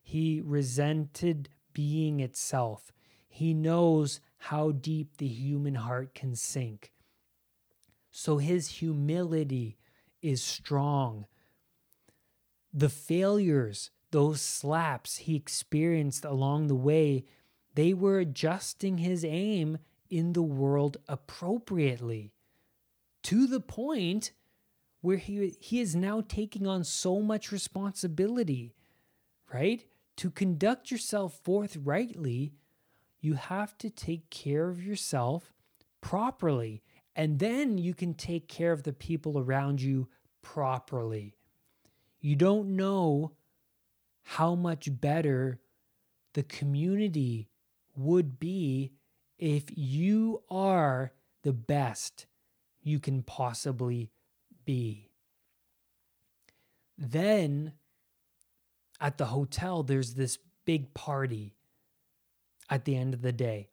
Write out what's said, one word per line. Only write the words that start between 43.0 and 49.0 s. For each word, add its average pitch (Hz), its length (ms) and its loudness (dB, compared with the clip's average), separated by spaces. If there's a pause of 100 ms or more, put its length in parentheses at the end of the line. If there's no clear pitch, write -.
how 165 320 2
much 160 480 -2
better 139 580 2 (720)
the 143 100 0
community 147 1080 0 (460)
would 143 440 2
be 151 520 -2 (460)